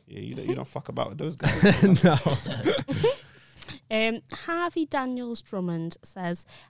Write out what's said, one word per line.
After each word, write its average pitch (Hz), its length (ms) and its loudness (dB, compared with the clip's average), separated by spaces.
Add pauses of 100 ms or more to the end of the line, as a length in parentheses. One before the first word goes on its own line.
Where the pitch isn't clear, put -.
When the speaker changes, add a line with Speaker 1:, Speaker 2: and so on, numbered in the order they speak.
Speaker 1:
Yeah, 107 120 -16
you - 160 -10
don't, - 120 -8
you - 80 -2
don't - 120 -8
fuck - 220 -12
about - 200 -6
with - 100 -12
those 156 180 -6
guys. - 460 4
Speaker 2:
<laughs> 190 200 8
No. 170 140 8
Speaker 3:
<laughs> 147 680 -2 (1080)
Um, 220 300 0 (120)
Harvey 339 520 -4
Daniels 247 560 -4
Drummond 170 600 -6
says, 175 420 -6 (240)